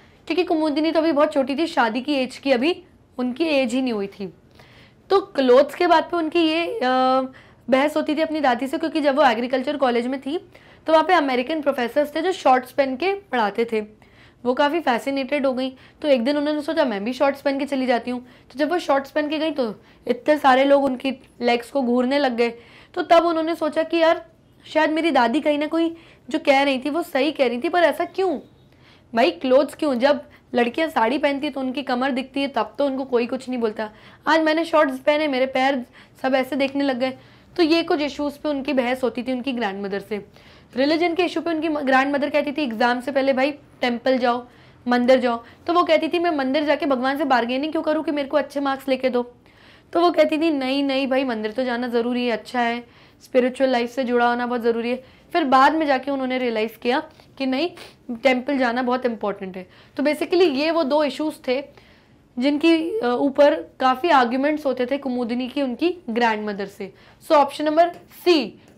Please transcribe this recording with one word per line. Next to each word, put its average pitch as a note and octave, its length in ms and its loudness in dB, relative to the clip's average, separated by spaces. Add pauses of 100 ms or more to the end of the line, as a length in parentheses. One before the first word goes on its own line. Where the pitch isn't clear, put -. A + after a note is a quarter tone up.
(280)
क्योंकि E4 160 0
कुमुदिनी D#4 480 0
तो E4 80 0
अभी D#4+ 120 2
बहुत D4+ 220 2
छोटी C#4 220 0
थी, D#4 120 0
शादी A#3+ 340 -2
की D4 120 -4
एज C4 240 -2
की C#4 140 -2
अभी D4+ 320 0 (340)
उनकी B3 260 -4
एज C4+ 300 0
ही C4 80 0
नहीं B3 120 -2
हुई G3+ 140 -4
थी। G3 260 -12 (760)
तो F#4+ 120 4
क्लोथ्स C4+ 540 4
के F4 120 2
बात E4 240 4
पे F4 60 -2
उनकी E4 220 -2
ये, E4 260 0
अ, A4+ 140 -8 (920)
बहस C#4+ 280 2
होती D4+ 180 -2
थी D#4 60 -2
अपनी D#4 180 -2
दादी C4 280 0
से, D#4 100 -4
क्योंकि D#4+ 240 -4
जब C#4 140 2
वो D4+ 80 4
एग्रीकल्चर B3+ 540 0
कॉलेज A#3+ 300 0
में C4+ 140 -6
थी D#4 280 -8 (380)
तो D#4 60 2
वहाँ D#4+ 100 6
पे F4+ 100 2
अमेरिकन C#4+ 480 0
प्रोफेसर्स C#4 540 -2
थे D#4+ 60 -2
जो F#4 100 0
शॉर्ट्स C4 400 0
पहन C4 240 -2
के F4+ 180 -2
पढ़ाते A#3 520 -2
थे। A3+ 160 -2 (640)
वो B3 80 0
काफ़ी D4 260 0
फैसिनेटेड C#4 680 -2
हो C4 80 2
गई, C4 220 -6 (260)
तो D#4 60 -2
एक C4 160 4
दिन C#4+ 140 0
उन्होंने D4 240 -2
सोचा, D#4 240 0
"मैं G3+ 180 -4
भी B3 100 -4
शॉर्ट्स C#4 280 0
पहन C#4 180 -2
के C#4+ 60 -4
चली C4 200 -2
जाती A#3+ 260 0
हूँ।" B3 100 -8
तो - 380 -14
जब D4 100 0
वो F4 100 0
शॉर्ट्स C#4 320 -2
पहन D4+ 180 -2
के D#4 100 -2
गई D#4+ 120 -2
तो B3 240 -4 (320)
इतने - 300 2
सारे C4+ 260 4
लोग C#4 200 6
उनकी C4 280 -2 (300)
लेग्स A#3+ 300 0
को C#4 100 -2
घूरने B3 380 0
लग C4 160 0
गए। A#3 180 0 (400)
तो F4+ 80 -4
तब E4+ 240 6
उन्होंने D#4+ 300 0
सोचा D#4+ 280 -2
कि D#4+ 140 -2
यार, E4 280 2 (420)
शायद D#4 220 2
मेरी D#4+ 220 0
दादी B3+ 300 2
कहीं D4 160 0
ना D4+ 100 -2
कहीं E4 240 0 (380)
जो D4+ 100 -2
कह C#4 240 4
रही C4+ 160 0
थी D4 100 -6
वो D#4 120 -2
सही D4+ 300 -2
कह C#4 160 0
रही A#3+ 160 -4
थी, E4+ 60 -2
पर F4 140 2
ऐसा D4 220 0
क्यों F4+ 340 -2 (760)
भाई, B3+ 160 4
क्लोथ्स C4+ 440 2
क्यों? D4 200 0
जब C4 300 2 (280)
लड़कियां B3 360 0
साड़ी A#3+ 280 0
पहनती C#4+ 320 -2
तो C4+ 120 -8
उनकी C4 220 -6
कमर B3+ 280 -2
दिखती C4 300 -4
है, C#4 60 0
तब A3+ 320 -4
तो C#4+ 60 2
उनको C4+ 200 -2
कोई B3 220 0
कुछ B3+ 220 -8
नहीं B3+ 100 -6
बोलता। A3 300 -4 (380)
आज D#4 120 4
मैंने D#4+ 260 2
शॉर्ट्स D4+ 340 2
पहने, D4+ 280 0
मेरे C4 180 0
पैर C4 400 -2 (360)
सब C4 140 0
ऐसे C4 200 -2
देखने C#4 280 -2
लग C4 160 -2
गए। C4 180 -4 (400)
तो F4 60 2
ये E4 200 2
कुछ E4 180 -2
इश्यूज D4 360 -4
पे D4+ 120 -6
उनकी C#4+ 240 -4
बहस B3+ 300 -2
होती C4 200 -4
थी B3+ 100 -6
उनकी B3+ 180 -6
ग्रैंडमदर G3+ 480 -6
से। G3+ 260 -10 (500)
रिलीजन D#4 400 0
के F4+ 100 0
इशू D#4+ 160 -4
पे E4+ 80 -4
उनकी D#4+ 180 -2
ग्रैंडमदर C#4+ 600 0
कहती C#4+ 220 -2
थी, D4+ 120 -4
"एग्जाम A#3+ 380 0
से C#4+ 100 -6
पहले C4+ 220 2
भाई C4+ 180 0
टेम्पल C4 680 -2
जाओ, B3 300 -2 (400)
मंदिर B3 320 4
जाओ।" A#3 240 -2 (240)
तो E4+ 60 2
वो F4 100 4
कहती D#4+ 240 2
थी, F4 120 0
"मैं E4+ 120 0
मंदिर C#4 320 0
जाके D4 220 0
भगवान C4+ 320 0
से D#4 60 -2
बार्गेनिंग C4 480 0
क्यों D#4+ 100 -2
करूँ D#4 220 -2
कि D#4+ 80 -4
मेरे C#4+ 160 -4
को D4 100 -2
अच्छे C#4+ 220 -4
मार्क्स C4+ 280 -4
लेके C4 220 0
दो?" B3 260 -4 (580)
तो E4+ 80 2
वो F4 100 6
कहती D#4 260 2
थी, E4 140 2
"नहीं, C4+ 320 0
नहीं C4+ 240 0
भाई, C4 160 0
मंदिर A3 280 -4
तो C4 120 -4
जाना B3 240 -4
ज़रूरी A#3+ 380 -2
है, A#3+ 60 0
अच्छा A3 280 -4
है, A#3+ 280 -4 (360)
स्पिरिचुअल B3+ 460 2
लाइफ A#3+ 220 -2
से C4+ 120 -4
जुड़ा A#3+ 260 2
होना A#3+ 160 -2
बहुत A#3+ 160 -4
ज़रूरी A#3 300 0
है।" - 300 -10 (120)
फिर E4+ 100 0
बाद C4+ 320 4
में D#4+ 100 0
जाके C#4 260 0
उन्होंने C4 260 -2
रियलाइज़ A3+ 400 -2
किया C4 260 -2 (340)
कि C4+ 80 -4
नहीं, C4+ 260 -2 (440)
टेम्पल B3+ 420 2
जाना B3 240 0
बहुत B3+ 240 -2
इंपॉर्टेंट G3+ 520 -6
है। F#3 120 -14 (280)
तो C#4 60 -2
basically D#4 500 2
ये D4 180 0
वो E4 120 0
दो D4 200 2
इश्यूज D4+ 440 -4
थे C4 160 -2 (760)
जिनकी, D#4+ 600 2
अ, A#3+ 200 0
ऊपर C#4+ 440 4 (160)
काफ़ी C4 300 2
आर्ग्यूमेंट्स C#4 560 2
होते B3+ 200 -2
थे C#4 120 -2
कुमुदिनी B3 500 -4
की C#4+ 140 -4
उनकी D4 480 -2
ग्रैंडमदर G#3+ 560 -2
से। F#3+ 280 -14 (380)
So D4+ 60 8
option D4+ 320 2
number E4+ 260 4 (320)
C, C#4+ 220 4 (280)